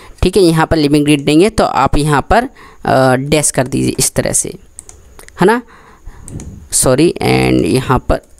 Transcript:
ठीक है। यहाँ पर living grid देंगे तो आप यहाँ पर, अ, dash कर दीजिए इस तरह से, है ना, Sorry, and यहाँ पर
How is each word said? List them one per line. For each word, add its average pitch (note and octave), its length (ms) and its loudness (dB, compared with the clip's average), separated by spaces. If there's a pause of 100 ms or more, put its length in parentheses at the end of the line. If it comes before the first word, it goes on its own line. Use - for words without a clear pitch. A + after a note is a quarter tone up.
(220)
ठीक F#3 160 0
है। G3+ 60 4
यहाँ E3 240 2
पर E3 100 0
living D3 280 2
grid C#3+ 200 0
देंगे D#3 260 4
तो G#3+ 120 0
आप - 340 0
यहाँ D3 320 0
पर, A#3 180 2 (380)
अ, C3 300 2
dash C#3+ 360 -2
कर C3 160 -2
दीजिए B2+ 320 -4
इस - 160 -2
तरह - 180 -4
से, - 160 -4 (920)
है F3 60 4
ना, A#3 160 2 (1120)
Sorry, C#3 400 2
and B2+ 520 0
यहाँ B2+ 360 0
पर - 200 -4 (180)